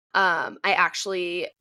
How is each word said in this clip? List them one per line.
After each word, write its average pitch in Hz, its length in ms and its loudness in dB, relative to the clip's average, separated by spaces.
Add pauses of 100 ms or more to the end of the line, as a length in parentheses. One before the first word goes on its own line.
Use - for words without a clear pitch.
(140)
Um, 170 500 2
I 196 100 2
actually 180 720 0 (140)